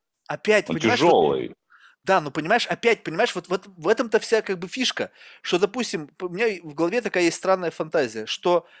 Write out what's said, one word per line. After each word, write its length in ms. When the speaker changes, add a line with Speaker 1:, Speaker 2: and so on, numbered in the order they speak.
Speaker 1:
опять, 420
Speaker 2:
Он 80
Speaker 1:
понимаешь, 280
вот 120
Speaker 2:
тяжелый. 360
Speaker 1:
Да, 160
ну, 120
понимаешь, 340
опять, 380
понимаешь, 300
вот, 140
вот 180
в 220
этом-то 320
вся 220
как 160
бы 100
фишка, 420
что, 160
допустим, 500
п-, 180
у 40
меня 180
в 120
голове 280
такая 220
есть 140
странная 320
фантазия, 560
что 400